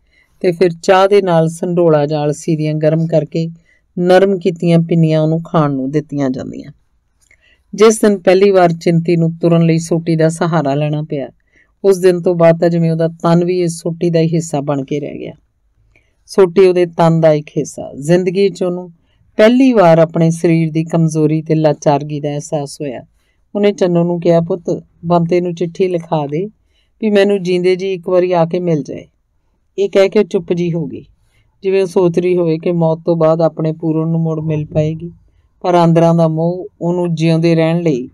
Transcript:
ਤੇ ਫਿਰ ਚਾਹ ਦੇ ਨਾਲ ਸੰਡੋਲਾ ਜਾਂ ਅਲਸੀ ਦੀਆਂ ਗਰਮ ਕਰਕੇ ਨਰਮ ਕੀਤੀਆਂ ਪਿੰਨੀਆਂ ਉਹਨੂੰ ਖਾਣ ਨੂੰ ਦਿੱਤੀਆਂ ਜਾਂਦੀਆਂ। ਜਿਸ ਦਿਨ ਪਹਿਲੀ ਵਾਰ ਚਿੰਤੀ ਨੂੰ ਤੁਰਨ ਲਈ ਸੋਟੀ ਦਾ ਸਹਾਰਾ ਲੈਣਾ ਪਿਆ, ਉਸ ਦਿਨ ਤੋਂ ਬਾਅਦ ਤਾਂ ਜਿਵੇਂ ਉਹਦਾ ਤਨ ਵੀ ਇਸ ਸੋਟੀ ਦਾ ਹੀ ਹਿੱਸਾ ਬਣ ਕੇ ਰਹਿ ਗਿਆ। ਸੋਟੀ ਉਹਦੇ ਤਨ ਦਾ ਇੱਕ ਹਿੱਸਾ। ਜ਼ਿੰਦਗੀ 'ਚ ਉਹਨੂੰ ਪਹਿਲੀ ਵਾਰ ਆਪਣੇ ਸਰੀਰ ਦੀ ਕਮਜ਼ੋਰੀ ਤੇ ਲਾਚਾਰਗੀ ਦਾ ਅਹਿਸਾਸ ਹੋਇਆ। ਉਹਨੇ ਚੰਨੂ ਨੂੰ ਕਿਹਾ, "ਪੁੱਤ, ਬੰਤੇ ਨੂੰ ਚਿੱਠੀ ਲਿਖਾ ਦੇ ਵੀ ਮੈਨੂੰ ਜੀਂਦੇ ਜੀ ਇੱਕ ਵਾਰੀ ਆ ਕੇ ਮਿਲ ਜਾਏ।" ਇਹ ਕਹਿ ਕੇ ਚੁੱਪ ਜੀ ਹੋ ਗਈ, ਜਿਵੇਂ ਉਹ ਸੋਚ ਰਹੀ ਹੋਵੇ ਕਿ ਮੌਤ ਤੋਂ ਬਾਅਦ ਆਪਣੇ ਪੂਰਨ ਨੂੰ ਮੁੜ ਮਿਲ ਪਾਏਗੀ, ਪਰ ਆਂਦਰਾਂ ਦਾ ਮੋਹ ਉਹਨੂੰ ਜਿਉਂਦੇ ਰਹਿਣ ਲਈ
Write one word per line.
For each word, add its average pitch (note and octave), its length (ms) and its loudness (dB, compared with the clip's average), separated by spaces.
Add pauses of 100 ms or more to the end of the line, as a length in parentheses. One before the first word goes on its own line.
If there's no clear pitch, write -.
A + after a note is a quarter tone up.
(400)
ਤੇ F#3 120 0
ਫਿਰ F3 180 0 (120)
ਚਾਹ F#3+ 260 4
ਦੇ G3+ 140 4
ਨਾਲ E3 260 2
ਸੰਡੋਲਾ E3 580 0
ਜਾਂ D3 180 -4
ਅਲਸੀ D3+ 320 -4
ਦੀਆਂ D3+ 180 -4
ਗਰਮ D#3 320 0
ਕਰਕੇ E3 420 -2 (500)
ਨਰਮ F#3 400 2
ਕੀਤੀਆਂ E3+ 400 0
ਪਿੰਨੀਆਂ E3 420 2
ਉਹਨੂੰ D#3+ 220 -2
ਖਾਣ D3+ 300 -2
ਨੂੰ C3+ 180 -6
ਦਿੱਤੀਆਂ C#3+ 400 -4
ਜਾਂਦੀਆਂ। B2+ 420 -12 (1040)
ਜਿਸ A3 260 4
ਦਿਨ G#3 180 2
ਪਹਿਲੀ F#3+ 320 4
ਵਾਰ F3+ 220 4
ਚਿੰਤੀ E3 440 0
ਨੂੰ E3 200 0
ਤੁਰਨ E3+ 260 2
ਲਈ E3 160 2
ਸੋਟੀ E3 380 -2
ਦਾ D#3+ 120 2
ਸਹਾਰਾ D#3+ 460 -2
ਲੈਣਾ D3+ 280 -4
ਪਿਆ, D3 260 -8 (560)
ਉਸ G3 140 4
ਦਿਨ F3+ 240 2
ਤੋਂ F3+ 120 0
ਬਾਅਦ E3 260 4
ਤਾਂ F3 80 2
ਜਿਵੇਂ E3+ 220 0
ਉਹਦਾ D#3+ 180 -2
ਤਨ E3+ 360 0
ਵੀ F3+ 160 -2
ਇਸ E3 200 -4
ਸੋਟੀ E3+ 300 -4
ਦਾ E3 100 2
ਹੀ E3 140 0
ਹਿੱਸਾ D#3 260 -4
ਬਣ C#3+ 240 -4
ਕੇ D3 160 -8
ਰਹਿ C#3 180 -10
ਗਿਆ। - 140 -14 (960)
ਸੋਟੀ F#3+ 400 4
ਉਹਦੇ F3+ 200 2
ਤਨ E3 340 2
ਦਾ D#3+ 120 4
ਇੱਕ D3+ 160 -4
ਹਿੱਸਾ। - 460 -8
ਜ਼ਿੰਦਗੀ F3+ 540 0
'ਚ F3+ 140 -8
ਉਹਨੂੰ F3+ 300 -6 (440)
ਪਹਿਲੀ B3 360 4
ਵਾਰ E3+ 260 6
ਆਪਣੇ E3 320 2
ਸਰੀਰ E3 420 0
ਦੀ D#3+ 120 -2
ਕਮਜ਼ੋਰੀ D#3+ 580 0
ਤੇ D#3 120 -4
ਲਾਚਾਰਗੀ D3 640 0
ਦਾ D3 80 -6
ਅਹਿਸਾਸ D3 520 -8
ਹੋਇਆ। C3+ 260 -12 (480)
ਉਹਨੇ G3+ 180 2
ਚੰਨੂ F3 320 0
ਨੂੰ F3 160 -4
ਕਿਹਾ, E3+ 200 2
"ਪੁੱਤ, F3 420 -6 (220)
ਬੰਤੇ F3 360 0
ਨੂੰ F3 140 -4
ਚਿੱਠੀ F3+ 340 -4
ਲਿਖਾ E3+ 380 -4
ਦੇ D#3 200 -6 (540)
ਵੀ A3 100 -2
ਮੈਨੂੰ G3+ 320 2
ਜੀਂਦੇ F3+ 340 0
ਜੀ F#3+ 160 -6
ਇੱਕ F3 160 -10
ਵਾਰੀ F3+ 240 0
ਆ E3+ 120 2
ਕੇ F3+ 160 -4
ਮਿਲ E3 220 -2
ਜਾਏ।" - 240 -14 (720)
ਇਹ G3 120 -2
ਕਹਿ G3 180 4
ਕੇ G#3 160 0
ਚੁੱਪ F3+ 280 -6
ਜੀ F3 200 -2
ਹੋ E3 140 -6
ਗਈ, - 180 -14 (580)
ਜਿਵੇਂ F#3+ 200 0
ਉਹ F#3+ 40 -2
ਸੋਚ F3 320 0
ਰਹੀ F3+ 180 0
ਹੋਵੇ E3 220 0
ਕਿ F3 140 -4
ਮੌਤ E3 340 0
ਤੋਂ E3+ 100 0
ਬਾਅਦ E3 240 2
ਆਪਣੇ D#3+ 320 -2
ਪੂਰਨ D#3+ 360 -4
ਨੂੰ E3 120 -2
ਮੁੜ D#3+ 200 -4
ਮਿਲ D3+ 260 -4
ਪਾਏਗੀ, D#3+ 440 -6 (500)
ਪਰ F3+ 140 0
ਆਂਦਰਾਂ E3 400 4
ਦਾ E3 140 2
ਮੋਹ E3+ 380 -4 (140)
ਉਹਨੂੰ F3 340 -2
ਜਿਉਂਦੇ D#3+ 400 0
ਰਹਿਣ E3 260 0
ਲਈ D3 340 -2